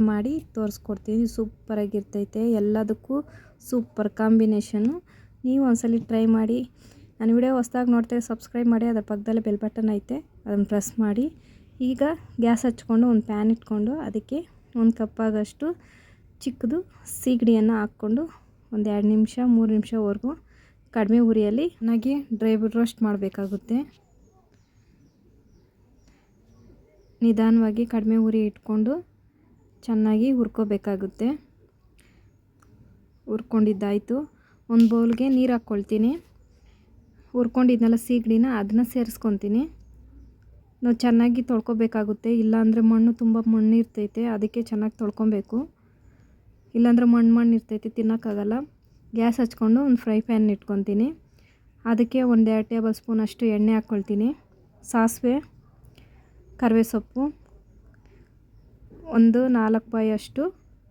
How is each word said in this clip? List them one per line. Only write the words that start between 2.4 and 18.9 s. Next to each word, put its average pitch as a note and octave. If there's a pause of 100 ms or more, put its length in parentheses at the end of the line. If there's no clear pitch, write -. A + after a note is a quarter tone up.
ಎಲ್ಲದಕ್ಕೂ G#3+ (520)
ಸೂಪರ್ A3+ (100)
ಕಾಂಬಿನೇಷನ್ನು. A3 (500)
ನೀವು C4+
ಒಂದ್ಸಲಿ A#3
ಟ್ರೈ A3+ (140)
ಮಾಡಿ. A3 (600)
ನನ್ನ A3+
ವಿಡಿಯೋ B3+
ಹೊಸ್ದಾಗಿ B3
ನೋಡ್ತಾ A#3
ಸಬ್ಸ್ಕ್ರೈಬ್ A#3
ಮಾಡಿ, A3+
ಅದರ G#3+
ಪಕ್ಕದಲ್ಲೇ A3
ಬೆಲ್ G#3
ಬಟನ್ G#3+
ಐತೆ, B3 (260)
ಅದನ್ನು G3+
ಪ್ರೆಸ್ G3+ (140)
ಮಾಡಿ. G#3 (640)
ಈಗ B3+ (420)
ಗ್ಯಾಸ್ A#3
ಹಚ್ಕೊಂಡು A#3
ಒಂದು A3
ಪ್ಯಾನ್ G#3
ಇಟ್ಕೊಂಡು G#3+ (160)
ಅದಕ್ಕೆ A3 (420)
ಒಂದು A3+
ಕಪ್ಪಾಗಷ್ಟು G#3+ (800)
ಚಿಕ್ಕದು B3 (420)
ಸೀಗಡಿಯನ್ನು A3+
ಹಾಕ್ಕೊಂಡು G#3+ (500)
ಒಂದು G#3+